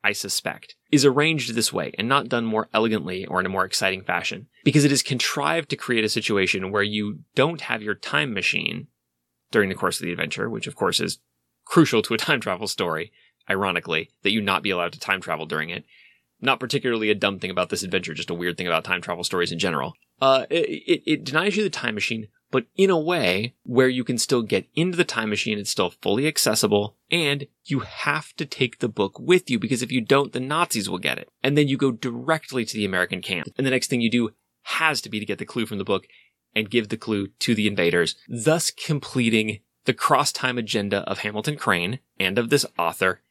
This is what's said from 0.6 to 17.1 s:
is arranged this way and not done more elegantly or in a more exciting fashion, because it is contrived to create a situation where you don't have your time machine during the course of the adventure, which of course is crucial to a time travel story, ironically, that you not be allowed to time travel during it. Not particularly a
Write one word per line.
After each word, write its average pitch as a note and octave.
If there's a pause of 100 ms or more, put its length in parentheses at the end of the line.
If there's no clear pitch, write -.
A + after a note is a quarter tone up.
is C#3
arranged C#3
this A2+
way E2
and G#2+
not C3+
done A#2+
more A2
elegantly F#2+
or F2+
in F#2
a F#2+
more F#2+
exciting F#2+
fashion, F2+ (160)
because C#3+
it C#3
is C#3
contrived D3+
to C#3
create A#2
a G#2
situation G2
where G2+
you G#2 (160)
don't D#3
have A#2
your G#2
time D3
machine - (640)
during G2+
the F#2
course F#2
of E2+
the E2+
adventure, F2
which A2+
of -
course F2+
is F2+ (460)
crucial B2+
to -
a A2+
time C#3+
travel G2
story, E2+ (380)
ironically, F2 (140)
that G2+
you A2
not G2
be G2
allowed F2
to D2
time F#2+
travel D#2+
during D#2
it. - (560)
Not B2
particularly A#2
a G#2